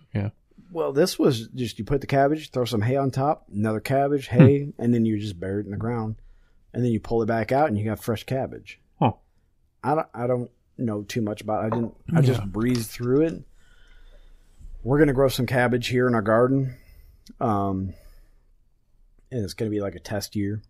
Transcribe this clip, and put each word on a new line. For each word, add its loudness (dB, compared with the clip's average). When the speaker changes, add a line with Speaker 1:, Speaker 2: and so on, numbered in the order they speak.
Speaker 1:
Yeah. -2
Speaker 2:
Well, -4
this 2
was 2
just, -6
you -6
put 0
the -10
cabbage, 2
throw -2
some -2
hay 0
on 0
top, -2
another -2
cabbage, 0
Speaker 1:
Hmm. -2
Speaker 2:
hay, 8
and 2
then 4
you 0
just -6
bury -4
it -6
in -10
the -6
ground, -4
and -2
then 2
you 0
pull -2
it -2
back 0
out, 2
and -2
you -2
got -6
fresh -4
cabbage. -8
Speaker 1:
Huh. 2
Speaker 2:
I -2
don't, -4
I -6
don't -2
know -4
too -6
much -4
about -4
it. -2
I -2
didn't, -6
I 4
just 2
Speaker 1:
Yeah. -6
Speaker 2:
breezed -2
through 0
it. -8
We're 0
gonna 6
grow 4
some -2
cabbage 0
here 2
in 2
our 2
garden, 4
um, -2
and -2
it's -8
gonna -4
be, -2
like, -4
a -16
test -6
year. -4